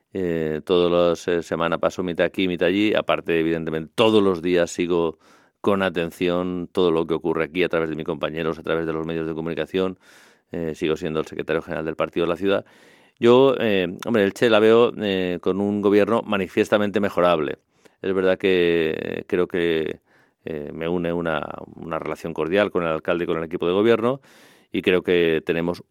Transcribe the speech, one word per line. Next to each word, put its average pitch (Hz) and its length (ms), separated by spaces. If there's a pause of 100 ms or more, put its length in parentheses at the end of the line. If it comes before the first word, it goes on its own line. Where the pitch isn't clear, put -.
(120)
Eh, 82 520
todas 87 280
las, 87 340
eh, 85 160
semana 82 360
paso 87 260
mitad 87 220
aquí, 95 200
mitad 87 220
allí. 101 260
Aparte, 80 460
evidentemente, 80 560
todos 110 260
los 95 200
días 87 280
sigo 85 480 (420)
con 98 220
atención 87 880
todo 90 220
lo 82 140
que 82 80
ocurre 80 300
aquí 82 200
a 82 40
través 82 220
de 76 60
mis 78 80
compañeros, 80 540
a 80 40
través 82 240
de 80 60
los 80 120
medios 82 220
de 80 80
comunicación. 82 640 (540)
Eh, 82 240
sigo 78 180
siendo 80 240
el 76 80
secretario 80 360
general 78 220
del 78 120
partido 82 300
de 85 40
la 85 60
ciudad. 98 280 (540)
Yo, 123 400
eh, 98 300 (180)
hombre, 110 160
Elche 98 280
la 107 100
veo, 113 360
eh, 92 440
con 95 200
un 101 200
gobierno 104 420
manifiestamente 104 800
mejorable. 87 580 (420)
Es 95 140
verdad 92 240
que 85 880
creo 90 220
que, 85 520 (440)
eh, 76 280
me 80 140
une 85 260
una, 82 300 (320)
una 80 240
relación 76 360
cordial 90 360
con 87 140
el 82 60
alcalde 85 340
y - 20
con 82 120
el 82 60
equipo 85 220
de 87 60
gobierno, 117 480 (500)
y 95 120
creo 90 200
que 85 440
tenemos 85 440